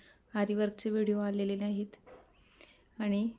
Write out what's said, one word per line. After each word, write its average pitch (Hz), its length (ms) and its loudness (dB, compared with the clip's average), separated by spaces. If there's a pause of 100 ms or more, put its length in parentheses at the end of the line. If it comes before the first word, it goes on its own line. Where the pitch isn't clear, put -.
(360)
आरी 208 180 2
वर्कचे 208 360 0
व्हिडिओ 208 300 2
आलेले 202 360 0
नाहीत. 202 400 -2 (1040)
आणि 208 400 0